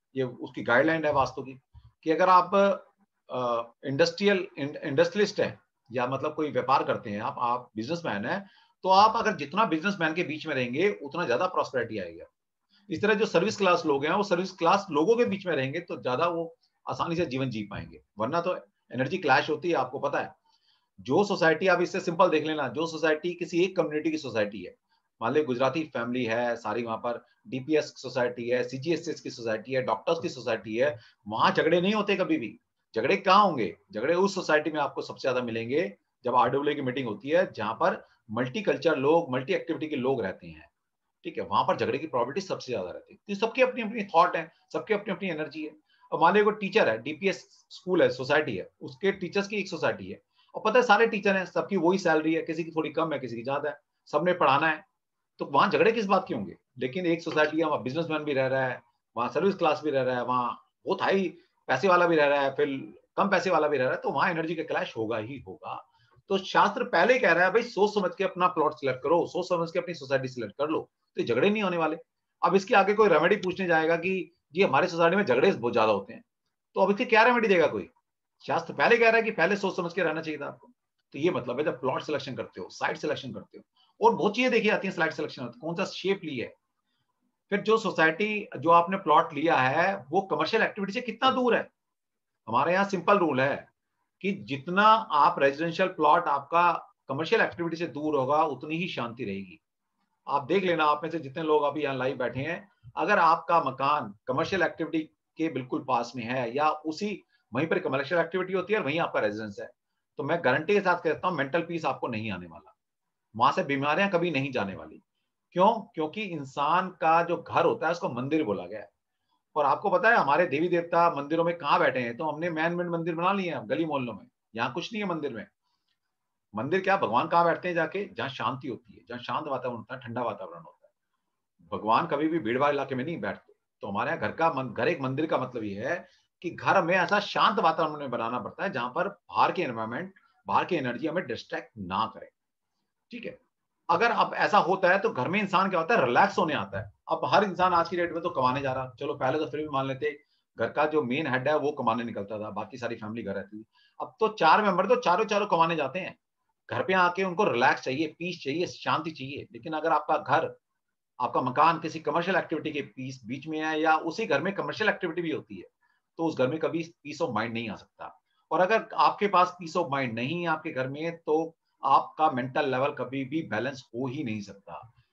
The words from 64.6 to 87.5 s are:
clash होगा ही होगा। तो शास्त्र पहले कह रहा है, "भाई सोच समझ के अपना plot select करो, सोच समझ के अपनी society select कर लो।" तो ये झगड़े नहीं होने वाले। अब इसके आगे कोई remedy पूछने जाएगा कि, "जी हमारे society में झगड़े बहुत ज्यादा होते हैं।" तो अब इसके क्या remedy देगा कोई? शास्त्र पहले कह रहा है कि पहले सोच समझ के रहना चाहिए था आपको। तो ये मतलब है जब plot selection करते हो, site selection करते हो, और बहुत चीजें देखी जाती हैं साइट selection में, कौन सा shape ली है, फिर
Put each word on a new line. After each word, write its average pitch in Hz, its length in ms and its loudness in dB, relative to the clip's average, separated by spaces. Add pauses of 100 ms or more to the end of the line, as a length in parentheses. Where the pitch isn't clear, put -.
clash 156 340 -6
होगा 110 200 -4
ही 120 220 -8
होगा। 104 500 -14 (400)
तो 196 80 0
शास्त्र 202 460 2
पहले 226 360 4
कह 196 140 4
रहा 175 120 4
है, 185 60 2
"भाई 233 120 2
सोच 202 300 0
समझ 180 240 0
के 190 60 -2
अपना 180 240 0
plot 151 260 0
select 127 300 -4
करो, 156 240 2
सोच 180 220 -6
समझ 165 220 0
के 180 80 -2
अपनी 175 140 -6
society 131 340 -2
select 117 300 -8
कर 147 100 -2
लो।" 135 220 -4 (260)
तो 120 60 -2
ये 104 60 -2
झगड़े 131 220 2
नहीं 214 140 0
होने 175 140 0
वाले। 160 200 -2 (460)
अब 170 120 4
इसके 196 200 2
आगे 196 180 6
कोई 208 160 6
remedy 170 260 6
पूछने 185 320 -2
जाएगा 160 280 4
कि, 180 400 -4 (160)
"जी 165 100 0
हमारे 143 260 4
society 170 280 4
में 202 100 2
झगड़े 139 260 4
बहुत 120 220 -2
ज्यादा 110 180 4
होते 98 220 -2
हैं।" - 100 -20 (520)
तो 196 60 0
अब 190 100 4
इसके 233 140 0
क्या 220 180 6
remedy 240 240 4
देगा 170 200 6
कोई? 95 220 -4 (580)
शास्त्र 143 260 -4
पहले 175 240 4
कह 226 100 4
रहा 226 100 6
है 226 60 2
कि 220 80 -2
पहले 180 240 2
सोच 202 200 -2
समझ 170 180 -4
के 185 100 -2
रहना 160 180 -2
चाहिए 156 180 -8
था 143 60 -10
आपको। - 260 -16 (420)
तो 139 60 -10
ये 170 120 2
मतलब 123 280 -4
है 156 60 -2
जब 160 140 -2
plot 135 220 -2
selection 135 340 -6
करते 101 260 -10
हो, 90 80 -12
site 160 280 -6
selection 135 360 -6
करते - 240 -16
हो, - 60 -20 (380)
और 220 140 6
बहुत 202 200 2
चीजें 247 160 4
देखी 214 160 2
जाती 190 200 2
हैं 175 80 -6
साइट 160 180 0
selection 143 300 -8
में, 120 80 -8
कौन 165 240 -8
सा 185 100 -2
shape 190 380 -2
ली 139 140 -8
है, 98 160 -8 (960)
फिर 196 120 0